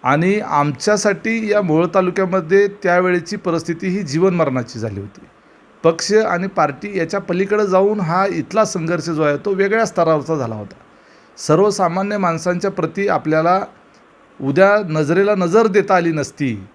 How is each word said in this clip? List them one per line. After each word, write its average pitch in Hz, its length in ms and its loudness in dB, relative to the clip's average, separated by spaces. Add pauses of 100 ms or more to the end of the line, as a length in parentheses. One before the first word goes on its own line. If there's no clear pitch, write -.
आणि 170 380 2
आमच्यासाठी 208 1120 -2
या 208 100 2
मोहोळ 165 320 2
तालुक्यामध्ये 190 720 2
त्यावेळेची 180 680 0
परिस्थिती 170 520 -4
ही 190 140 -2
जीवन 170 320 0
मरणाची 131 440 -2
झाली 104 220 -6
होती. 104 200 -14 (640)
पक्ष 165 300 0
आणि 196 340 2
पार्टी 190 520 -4
याच्या 170 220 -4
पलीकडे 196 460 -2
जाऊन 196 340 2
हा 180 260 0
इथला 190 380 0
संघर्ष 170 400 -4
जो 156 180 -2
आहे, 147 140 2
तो 196 160 -4
वेगळ्या 196 340 0
स्तरावरचा 160 480 0
झाला 117 200 -4
होता. 104 200 -12 (640)
सर्वसामान्य 196 800 0
माणसांच्या 180 540 -2
प्रती 185 380 -4
आपल्याला 160 560 2 (760)
उद्या 190 480 2
नजरेला 165 460 2
नजर 190 320 2
देता 196 280 2
आली 170 180 2
नसती 131 640 -4